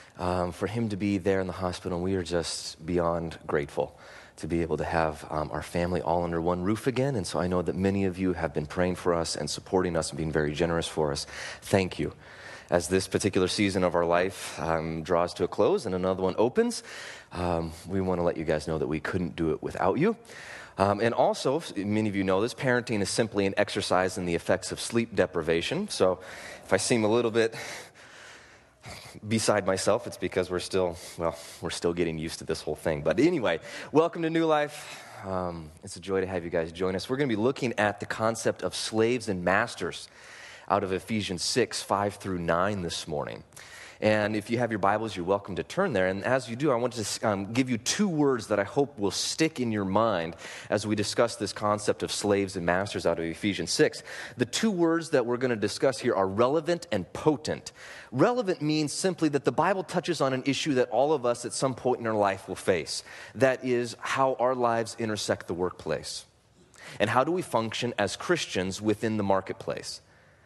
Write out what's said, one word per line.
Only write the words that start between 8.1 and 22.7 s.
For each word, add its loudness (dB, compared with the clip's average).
you 2
have -2
been -2
praying 0
for 2
us -2
and -4
supporting 0
us -2
and -8
being -2
very 2
generous 0
for 0
us. -4
Thank 2
you. -2
As 4
this 4
particular 2
season 2
of 4
our 4
life, 0
um, -2
draws 2
to 0
a 4
close 2
and -2
another 0
one 2
opens, 2
um, 0
we 0
want 0
to 2
let 2
you -4
guys 0
know 0
that 0
we 0
couldn't -2
do 0
it -2
without 0
you. 4
Um, 4
and 2
also, 2
s-, -10
many 0
of -2
you 2
know 4
this, -2
parenting 2